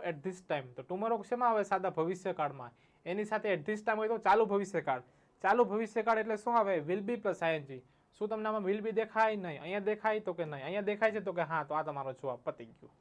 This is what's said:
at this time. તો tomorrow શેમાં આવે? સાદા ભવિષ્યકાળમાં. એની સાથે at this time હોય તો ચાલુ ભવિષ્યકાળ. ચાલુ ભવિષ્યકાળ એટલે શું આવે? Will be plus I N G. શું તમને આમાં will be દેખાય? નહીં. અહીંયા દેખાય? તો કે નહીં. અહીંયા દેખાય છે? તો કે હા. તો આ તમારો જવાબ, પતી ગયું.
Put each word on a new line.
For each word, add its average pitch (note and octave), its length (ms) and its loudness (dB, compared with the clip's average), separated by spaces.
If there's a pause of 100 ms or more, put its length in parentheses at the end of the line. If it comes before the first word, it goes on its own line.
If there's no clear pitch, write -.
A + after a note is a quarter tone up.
at E3+ 80 -2
this F3+ 220 -8 (140)
time. C#3+ 100 0
તો C3 340 -10
tomorrow A3 280 0
શેમાં A#3+ 260 0
આવે? G#3+ 140 4
સાદા F#3+ 260 0
ભવિષ્યકાળમાં. D#3+ 840 -2 (340)
એની G3 200 -2
સાથે G#3+ 300 0
at D#3 60 0
this G#3 180 -2
time G#3+ 160 0
હોય A3 120 0
તો A3+ 100 0
ચાલુ G#3+ 280 6
ભવિષ્યકાળ. F#3 580 0 (380)
ચાલુ A3 240 6
ભવિષ્યકાળ A3 520 0
એટલે G#3+ 200 0
શું A#3 200 0
આવે? G3 200 4
Will E3+ 240 0
be A3+ 140 -2
plus F#3+ 200 -2
I D#3+ 260 0
N C3+ 100 -14
G. C3 80 -12 (380)
શું G#3 120 -4
તમને G#3+ 200 -2
આમાં G#3+ 120 0
will G3+ 240 0
be A3+ 60 -2
દેખાય? A3 440 2
નહીં. F3 260 -6
અહીંયા F#3 180 -4
દેખાય? G#3+ 400 0
તો F#3+ 140 -4
કે E3 120 -4
નહીં. C#3+ 180 -8
અહીંયા F#3 180 -4
દેખાય G#3 300 0
છે? G#3+ 80 -4
તો F#3 140 -4
કે E3+ 80 -2
હા. D#3 220 -2
તો C#3+ 100 -6
આ D#3 100 0
તમારો C#3 300 -6
જવાબ, B2 260 -6
પતી - 260 -8
ગયું. - 360 -20